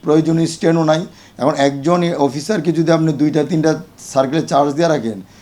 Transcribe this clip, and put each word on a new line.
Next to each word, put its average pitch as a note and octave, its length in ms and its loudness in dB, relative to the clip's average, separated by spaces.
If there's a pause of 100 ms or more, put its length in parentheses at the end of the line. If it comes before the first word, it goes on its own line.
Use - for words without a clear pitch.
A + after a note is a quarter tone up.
প্রয়োজনীয় E3 460 2
স্টেনো E3 360 0
নাই। D#3 220 0 (320)
এখন C#3 200 0
একজন C#3+ 560 0
অফিসারকে D3+ 580 -2
যদি D#3+ 200 2
আপনি D#3+ 220 2
দুইটা D3 300 0
তিনটা D#3 400 0 (160)
সার্কেলে C3+ 420 -2
চার্জ D3 320 0
দিয়ে E3 140 0
রাখেন, A2+ 340 -2 (200)